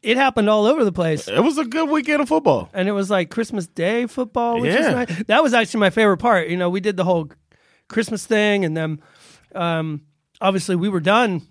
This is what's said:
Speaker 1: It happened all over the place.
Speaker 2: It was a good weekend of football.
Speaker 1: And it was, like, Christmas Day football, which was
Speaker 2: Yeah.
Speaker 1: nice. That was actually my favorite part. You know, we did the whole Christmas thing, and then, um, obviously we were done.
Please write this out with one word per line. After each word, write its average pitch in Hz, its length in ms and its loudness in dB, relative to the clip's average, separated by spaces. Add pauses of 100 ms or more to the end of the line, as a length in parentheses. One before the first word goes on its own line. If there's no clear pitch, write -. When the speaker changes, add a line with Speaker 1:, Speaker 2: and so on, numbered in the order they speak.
Speaker 1:
It 247 160 0
happened 247 320 2
all 214 180 4
over 277 180 4
the 196 80 0
place. 160 340 -2
Speaker 2:
It 113 160 0
was 277 160 2
a 311 60 0
good 285 260 -2
weekend 294 320 0
of 262 60 -2
football. 170 440 0
Speaker 1:
And 190 160 -2
it 208 40 -2
was, 196 180 -2
like, 185 200 0
Christmas 214 360 -6
Day 214 400 -2
football, 233 540 -4
which 240 160 0
was 311 100 2
Speaker 2:
Yeah. - 60 2
Speaker 1:
nice. 233 340 -4
That 240 160 4
was 277 100 2
actually 226 280 0
my 196 100 4
favorite 202 280 2
part. 202 300 2
You 170 80 -2
know, 180 140 0
we 185 80 -2
did 202 180 -2
the 185 60 0
whole 170 260 0 (600)
Christmas 220 360 -4
thing, 208 400 2
and 160 120 -2
then, 156 240 -4 (560)
um, 160 460 -4 (380)
obviously 190 360 0
we 180 120 0
were 190 120 -2
done. 196 500 2